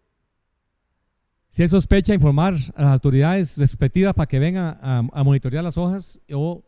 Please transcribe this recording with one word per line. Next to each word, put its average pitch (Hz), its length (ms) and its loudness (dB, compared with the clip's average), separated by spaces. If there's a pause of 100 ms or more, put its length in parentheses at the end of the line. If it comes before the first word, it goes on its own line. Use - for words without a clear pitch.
(1500)
si - 120 -2
hay 175 60 2
sospecha, 196 480 2
informar 151 400 2 (200)
a 156 60 -4
las 139 120 4
autoridades 143 640 0
respectivas 175 560 0
para 156 100 0
que 131 140 -2
vengan 175 420 -2
a, 127 320 -2
a 143 100 -2
monitorear 139 400 0
las 165 140 -6
hojas 180 420 -6 (120)
o 160 360 -6